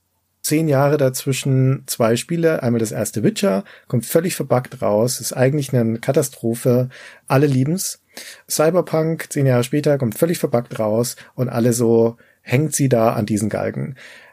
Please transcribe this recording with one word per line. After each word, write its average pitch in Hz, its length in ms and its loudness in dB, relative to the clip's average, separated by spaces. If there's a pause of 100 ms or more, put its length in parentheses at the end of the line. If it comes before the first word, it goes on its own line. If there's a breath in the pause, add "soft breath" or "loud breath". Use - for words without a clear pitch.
(440)
zehn 160 240 0
Jahre 143 300 2
dazwischen, 131 920 0
zwei 117 300 0
Spiele, 165 440 0
einmal 117 180 0
das 110 120 -2
erste 107 320 -4
Witcher, 196 400 0 (240 loud breath)
kommt 120 180 -2
völlig 170 300 0
verbuggt 123 460 -4
raus, 107 380 0
ist - 140 -8
eigentlich 135 400 0
eine 113 240 0
Katastrophe, 127 920 0 (380 loud breath)
alle 139 200 4
lieben's. 143 560 -2 (440 loud breath)
Cyberpunk, 160 840 0
zehn 143 140 0
Jahre 123 180 4
später, 147 340 0
kommt 120 200 -2
völlig 170 200 0
verbuggt 123 400 -2
raus 110 380 0 (180 loud breath)
und 127 160 -2
alle 120 240 2
so, 113 440 4 (240 soft breath)
hängt 143 340 0
sie 139 140 2
da 117 240 4
an 117 120 -2
diesen 104 240 0
Galgen. 101 460 -6 (380 loud breath)